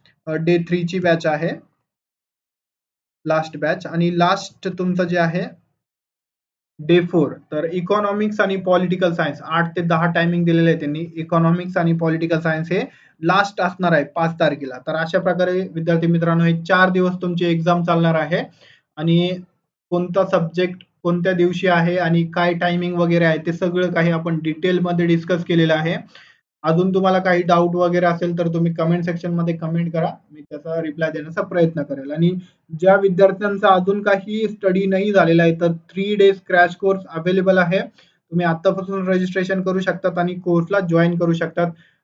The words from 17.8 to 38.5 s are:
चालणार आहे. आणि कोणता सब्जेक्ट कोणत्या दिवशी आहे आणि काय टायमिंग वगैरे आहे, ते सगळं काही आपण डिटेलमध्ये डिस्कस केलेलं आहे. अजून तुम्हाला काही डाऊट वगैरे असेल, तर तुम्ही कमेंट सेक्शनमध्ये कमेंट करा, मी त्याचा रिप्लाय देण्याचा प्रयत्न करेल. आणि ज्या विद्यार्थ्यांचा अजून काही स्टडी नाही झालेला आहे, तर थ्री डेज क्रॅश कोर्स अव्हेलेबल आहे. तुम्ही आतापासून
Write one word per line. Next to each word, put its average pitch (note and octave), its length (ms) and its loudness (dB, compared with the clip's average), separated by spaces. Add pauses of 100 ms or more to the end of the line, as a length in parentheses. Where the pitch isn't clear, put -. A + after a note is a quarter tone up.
चालणार E3+ 320 2
आहे. D#3+ 280 -2 (520)
आणि E3+ 420 0 (520)
कोणता F3 360 0
सब्जेक्ट F3+ 520 -2 (260)
कोणत्या F3 300 0
दिवशी F3+ 340 0
आहे F3 300 2
आणि E3+ 360 0
काय F3 200 0
टायमिंग F3 420 -2
वगैरे E3+ 300 2
आहे, D#3+ 120 2
ते E3 160 -4
सगळं F3+ 380 -2
काही E3+ 200 2
आपण E3 300 -2
डिटेलमध्ये F3 640 -2
डिस्कस E3+ 400 0
केलेलं E3 280 2
आहे. - 540 -4 (360)
अजून F3 300 2
तुम्हाला F#3+ 260 2
काही F3+ 220 2
डाऊट F3 340 2
वगैरे F3 300 2
असेल, E3+ 340 -2
तर E3+ 80 0
तुम्ही E3 260 0
कमेंट E3+ 300 0
सेक्शनमध्ये E3+ 540 -2
कमेंट E3 360 -4
करा, E3+ 200 -2 (180)
मी D3+ 100 -20
त्याचा D#3+ 400 -8
रिप्लाय D#3 300 -4
देण्याचा D#3+ 300 -8
प्रयत्न E3 420 0
करेल. C3+ 280 -10
आणि E3+ 260 0 (420)
ज्या F#3 160 6
विद्यार्थ्यांचा G3 720 2
अजून F#3+ 360 2
काही G#3 440 -2
स्टडी G3 380 -2
नाही G3 280 0
झालेला E3+ 300 4
आहे, E3 120 4
तर E3+ 160 0
थ्री G3 440 -6
डेज G3 320 4
क्रॅश F3 280 4
कोर्स F#3+ 300 -2
अव्हेलेबल F#3 520 0
आहे. F3+ 220 2 (520)
तुम्ही F3 140 0
आतापासून F#3 640 -2